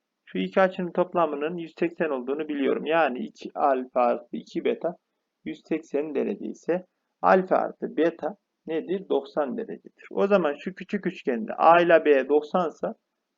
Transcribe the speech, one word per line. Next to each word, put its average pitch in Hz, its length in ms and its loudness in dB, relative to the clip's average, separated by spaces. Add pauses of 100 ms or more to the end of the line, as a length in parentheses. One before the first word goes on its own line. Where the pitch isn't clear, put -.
(260)
şu - 120 -10
iki 190 240 0
açının 185 300 0
toplamının 170 640 -2
yüz 165 220 -12
seksen 170 300 -2
olduğunu 139 380 -4
biliyorum. 131 380 0
Yani 147 340 2
iki - 360 -10
alfa 131 460 0
artı 120 360 0
iki - 280 -8
beta 127 300 -2 (500)
yüz 156 220 -10
seksen 151 480 -4
derece 107 300 -4
ise 175 400 -4 (360)
alfa 185 340 4
artı - 420 -2
beta 165 400 -2 (300)
nedir? 165 420 -6
Doksan 135 480 -2
derecedir. - 540 -14
O 196 160 0
zaman 170 320 2
şu 185 160 -10
küçük 202 300 -8
üçgende 196 480 -4
A 170 280 6
ile 165 240 6
B 135 240 4
doksansa 160 640 0 (420)